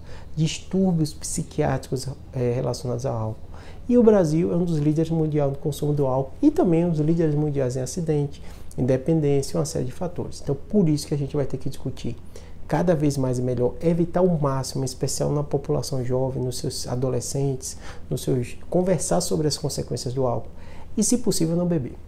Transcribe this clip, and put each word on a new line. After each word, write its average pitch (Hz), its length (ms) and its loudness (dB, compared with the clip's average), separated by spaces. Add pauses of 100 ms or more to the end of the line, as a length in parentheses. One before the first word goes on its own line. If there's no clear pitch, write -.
(340)
distúrbios 160 800 2
psiquiátricos, 135 920 -2 (260)
eh, 123 200 0
relacionados 123 520 -2
ao 123 100 -2
álcool. 110 300 -6 (420)
E 240 80 4
o 247 60 8
Brasil 190 500 6
é 175 40 2
um 175 80 2
dos 170 140 0
líderes 156 320 2
mundial 151 400 2
no 139 60 -2
consumo 147 360 -2
do 143 140 2
álcool 131 260 0 (100)
e 294 80 6
também 175 340 4
um 175 60 2
dos 156 80 0
líderes 156 380 2
mundiais 139 400 0
em 131 40 -2
acidente, 147 640 -2 (340)
em 131 80 0
dependência 143 720 2
e - 40 0
uma 151 40 0
série - 200 -2
de 127 80 -4
fatores. - 500 -6
Então, - 140 -2 (120)
por 202 200 4
isso 147 180 2
que - 80 -4
a 143 40 0
gente 139 180 -4
vai 143 100 0
ter - 100 -2
que - 120 -2
discutir - 480 -4 (500)
cada 170 300 4
vez 147 200 2
mais 127 220 0
e 123 40 0
melhor, 123 380 2
evitar 170 420 2
o 170 200 4
máximo, 135 400 0
em - 20 0
especial 143 460 -2
na 143 140 0
população 139 600 -2
jovem, 131 380 0
nos 127 160 -2
seus - 300 -4
adolescentes, 127 880 -2 (340)
nos - 120 -2
seus, 127 340 0 (120)
conversar 180 520 2
sobre 170 260 0
as 147 100 0
consequências 139 560 -4
do 131 140 0
álcool 113 240 -2 (460)
e, 214 80 2
se - 140 4
possível, 165 360 2
não 175 100 0
beber. 170 300 -2 (120)